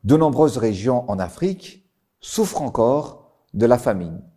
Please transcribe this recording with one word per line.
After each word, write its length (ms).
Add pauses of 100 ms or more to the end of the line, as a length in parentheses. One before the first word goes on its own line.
de 140
nombreuses 400
régions 520
en 80
Afrique, 720 (300)
souffre 420
encore 760 (140)
de 120
la 120
famine. 440 (160)